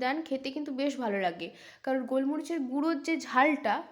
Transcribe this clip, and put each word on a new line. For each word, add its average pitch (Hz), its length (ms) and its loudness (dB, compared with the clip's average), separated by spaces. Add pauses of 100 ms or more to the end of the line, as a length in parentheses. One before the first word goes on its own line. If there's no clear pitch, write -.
দেন, 262 140 0 (100)
খেতে 269 280 -4
কিন্তু 302 160 -6 (100)
বেশ 285 120 0 (100)
ভালো 202 220 0
লাগে। 170 220 -4 (380)
কারণ 262 160 0 (100)
গোলমরিচের 302 480 0 (120)
গুঁড়োর 294 260 2 (100)
যে 330 60 2 (140)
ঝালটা, 262 460 6 (180)